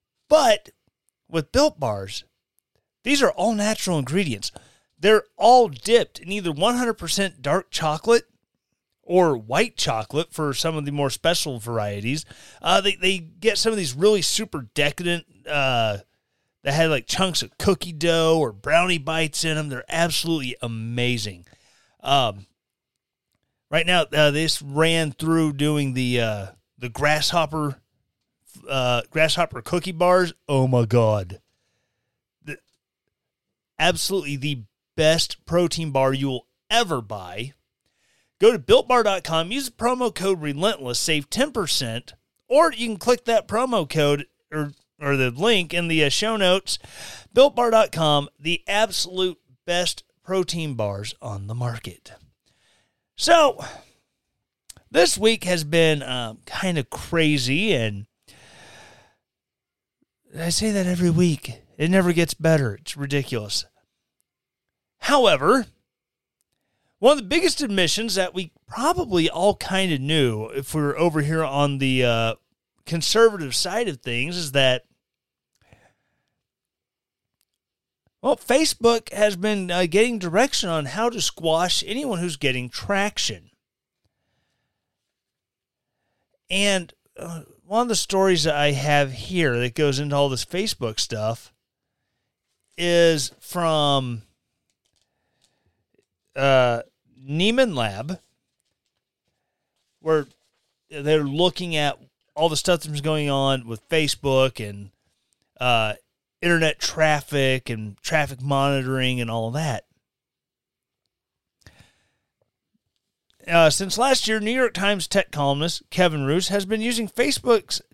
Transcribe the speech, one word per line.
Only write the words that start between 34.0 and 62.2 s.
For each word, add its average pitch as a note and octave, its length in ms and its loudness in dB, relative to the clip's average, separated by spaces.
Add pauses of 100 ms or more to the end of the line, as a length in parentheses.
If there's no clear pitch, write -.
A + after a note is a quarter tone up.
the C3+ 260 -6 (340)
best D#3+ 480 2
protein E3 460 -2
bar C3+ 240 2
you C3+ 140 -2
will B2+ 180 -6 (240)
ever F#3 320 0
buy. G#2 500 -12 (880)
Go A3 120 8
to G3+ 80 -4
built G3+ 260 4
bar B3 160 4
dot G3 220 -2
com, E3 260 -2
use C4 180 -6
the - 60 -18
promo A#3+ 400 -2
code F#3 260 -2
Relentless, D3 600 -4
save D3+ 280 -2
ten C#4 220 -2
percent, B2+ 640 -4 (320)
or D#4 260 4
you A#3 140 -6
can A3 100 -4
click A#3+ 280 0
that A3+ 240 0
promo A3 420 -2
code D3 360 0 (260)
or, D3+ 200 -4 (280)
or C#3+ 160 0
the B2+ 160 0
link F3 420 0
in F3 140 -2
the, D#3+ 160 2
uh, C#3 60 4
show A3 260 0
notes. F#3+ 420 0 (540)
Built C#4 240 6
bar A#3+ 160 2
dot A3 180 6
com, D3 380 2 (100)
the D#3+ 300 -4
absolute F#3 680 -2 (300)
best F3 380 -4 (180)
protein E3+ 520 -4
bars G#2 460 -6
on G2+ 280 -10
the A2+ 80 -8
market. A#2 560 -8 (1040)
So, D#4+ 480 4 (1300)
this - 260 4
week A3 240 2
has F3 220 -2
been, D#3 400 2
um, A#2+ 420 -8
kinda E3+ 380 -4
crazy, D3+ 880 0
and G#2+ 340 -2 (2250)
I E3+ 120 -4
say G#3+ 200 0
that G3 160 0
every F3 240 2
week. E3 520 0 (140)
It D#3+ 140 0
never F3+ 220 4
gets E3 220 0